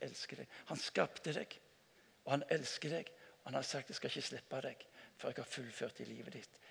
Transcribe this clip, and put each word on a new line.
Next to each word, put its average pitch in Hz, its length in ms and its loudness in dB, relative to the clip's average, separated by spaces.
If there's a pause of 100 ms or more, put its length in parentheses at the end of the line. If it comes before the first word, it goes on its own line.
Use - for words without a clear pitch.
elsker 135 380 -6
deg. - 120 -10 (140)
Han 151 100 -2
skapte - 560 4
deg, - 220 -2 (640)
og 135 120 6
han 143 180 4
elsker 151 400 4
deg, 165 180 0 (300)
og - 80 -8
han 135 100 2
har 131 80 2
sagt, 135 220 0
«Jeg 202 100 -4
skal 131 140 2
ikke 135 160 0
slippe 131 340 -2
deg 127 240 -6 (300)
før 131 160 0
jeg - 80 -2
har 123 160 -8
fullført 117 420 -2
i 117 80 -4
livet 113 300 -8
ditt - 340 -14